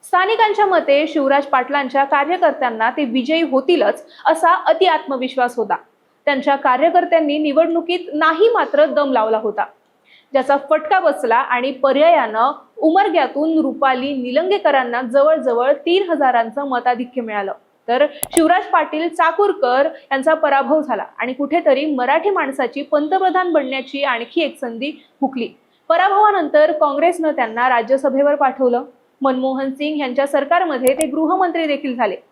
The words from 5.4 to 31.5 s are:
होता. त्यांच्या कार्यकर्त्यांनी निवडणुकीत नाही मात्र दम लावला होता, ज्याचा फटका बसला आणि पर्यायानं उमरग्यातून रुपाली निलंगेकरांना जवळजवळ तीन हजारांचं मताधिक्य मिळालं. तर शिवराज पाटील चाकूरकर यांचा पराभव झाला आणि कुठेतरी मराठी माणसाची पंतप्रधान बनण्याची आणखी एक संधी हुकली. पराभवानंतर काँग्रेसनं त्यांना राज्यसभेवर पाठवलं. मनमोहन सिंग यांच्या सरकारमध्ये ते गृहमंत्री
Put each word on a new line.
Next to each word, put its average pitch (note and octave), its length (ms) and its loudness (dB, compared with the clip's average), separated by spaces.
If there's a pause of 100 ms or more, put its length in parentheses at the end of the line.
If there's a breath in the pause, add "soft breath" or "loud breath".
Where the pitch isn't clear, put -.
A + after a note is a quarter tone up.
होता. G3+ 180 -2 (520)
त्यांच्या C#4 280 0
कार्यकर्त्यांनी D#4 840 2
निवडणुकीत E4 760 0
नाही D#4+ 400 2
मात्र D4 320 2
दम C#4+ 280 -2
लावला A3 240 0
होता, G#3+ 280 -4 (680 soft breath)
ज्याचा C4+ 240 2 (120)
फटका D#4 300 2
बसला C4+ 360 0
आणि B3+ 380 -2
पर्यायानं C4+ 760 2 (260)
उमरग्यातून D#4+ 840 0
रुपाली C4+ 560 -2
निलंगेकरांना C4 840 0
जवळजवळ C4 680 2 (140)
तीन F4+ 240 0
हजारांचं C4 580 0
मताधिक्य B3 540 -4
मिळालं. G#3 320 -6 (340)
तर B3+ 180 2 (200 loud breath)
शिवराज F4 460 2
पाटील D#4 380 -2
चाकूरकर D#4+ 800 0 (240 loud breath)
यांचा C#4 220 2
पराभव D4 480 2
झाला A3 240 -4 (140)
आणि B3 140 -6
कुठेतरी C#4+ 520 0 (100)
मराठी C#4+ 340 0
माणसाची C#4 520 -4
पंतप्रधान F4+ 720 0
बनण्याची C4+ 500 -4
आणखी B3 400 -2
एक - 160 -6
संधी A#3+ 320 -8 (300 loud breath)
हुकली. C4+ 280 -4 (400)
पराभवानंतर F4+ 880 4
काँग्रेसनं D#4 520 0
त्यांना A#3+ 380 -2
राज्यसभेवर C4 680 2
पाठवलं. C4 480 0 (380)
मनमोहन C4 520 -2
सिंग D4 260 -6
यांच्या C#4 280 -2
सरकारमध्ये C#4+ 680 0
ते D#4+ 140 -2
गृहमंत्री D#4+ 600 -2